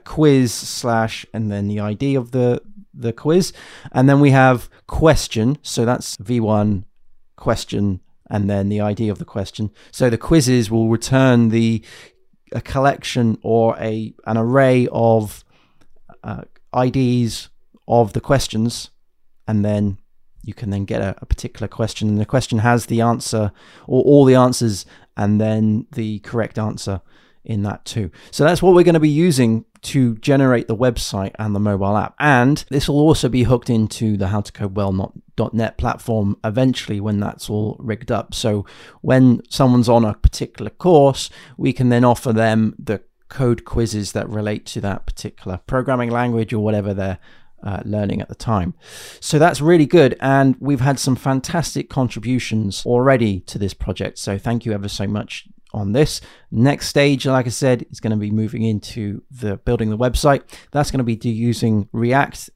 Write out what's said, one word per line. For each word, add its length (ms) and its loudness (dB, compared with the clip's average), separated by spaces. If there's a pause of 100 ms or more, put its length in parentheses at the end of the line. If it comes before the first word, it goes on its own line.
quiz 480 2
slash, 800 -4
and 180 -4
then 160 -4
the 140 -4
I 120 -4
D 220 -2
of 160 -4
the, 300 0 (320)
the 180 -6
quiz. 400 0 (400)
And 160 4
then 140 6
we 80 6
have 400 4 (180)
question, 760 2
so 220 -4
that's 340 -2
V 220 -4
one 460 0 (500)
question, 640 -2 (300)
and 200 -2
then 200 0
the 100 -2
I 140 -2
D 160 -2
of 100 -4
the 60 -12
question. 460 -8 (200)
So 180 0
the 80 0
quizzes 540 2
will 160 2
return 600 2
the, 340 0 (680)
a 80 -6
collection 800 -2
or 360 2
a, 360 -6 (120)
an 120 -2
array 520 4
of, 540 0 (800)
uh, 180 -12 (320)
I 160 0
Ds 600 -2 (380)
of 260 2
the 60 -4
questions, 680 -2 (580)
and 160 0
then 360 0 (440)
you 100 -14
can 180 -8
then 120 -4
get 180 -4
a, 200 -6
a 40 -16
particular 420 -6
question, 420 -4
and 100 0
the 60 -2
question 340 -2
has 280 2
the 140 0
answer 500 -2 (340)
or 160 2
all 240 8
the 100 8
answers, 500 2 (300)
and 240 0
then 520 0
the 280 -8
correct 380 -6
answer 440 -6 (440)
in 180 -6
that 220 -8
too. 260 -6 (200)
So 120 0
that's 180 4
what 120 6
we're 100 8
gonna 160 6
be 100 4
using 540 2 (200)
to 320 0
generate 520 2
the 80 -2
website 640 -2
and 160 -2
the 60 -2
mobile 340 0
app. 240 -4
And 500 2
this 200 -2
will 100 0
also 300 2
be 140 0
hooked 260 2
into 480 0
the 100 -2
How 140 -2
to 100 -12
Code 240 -8
Well 160 -2
not, 220 -4 (240)
dot 160 -4
net 240 -4
platform 640 -2
eventually 560 -2
when 220 -2
that's 280 -8
all 300 -4
rigged 320 -8
up. 220 -4
So 320 -2 (340)
when 500 4
someone's 380 2
on 160 6
a 120 -2
particular 560 -2
course, 580 4 (260)
we 160 -2
can 160 0
then 160 4
offer 300 2
them 460 2
the 220 -6 (280)
code 360 -2
quizzes 480 -4
that 160 -6
relate 360 -6
to 140 -12
that 260 -6
particular 600 -10
programming 420 -2
language 440 -2
or 60 -2
whatever 340 -2
they're, 260 -6 (420)
uh, 220 -8
learning 380 -4
at 80 -12
the 60 -14
time. 380 -4 (460)
So 180 -2
that's 220 2
really 260 4
good. 360 4
And 380 4
we've 200 -2
had 180 0
some 200 -2
fantastic 720 -4
contributions 960 -4
already 560 2
to 160 -12
this 160 -4
project. 440 -8
So 200 -6
thank 280 -4
you 60 -4
ever 160 -6
so 200 -6
much 380 -8 (280)
on 180 -4
this. 300 0 (300)
Next 360 0
stage, 400 0
like 200 0
I 20 -4
said, 420 -2
is 80 -18
gonna 160 -2
be 160 -4
moving 320 -4
into 640 -6
the 280 -6
building 320 -2
the 80 -4
website. 460 0 (280)
That's 180 -2
gonna 140 -2
be 140 -2
do, 120 -6
using 640 0
React, 640 -2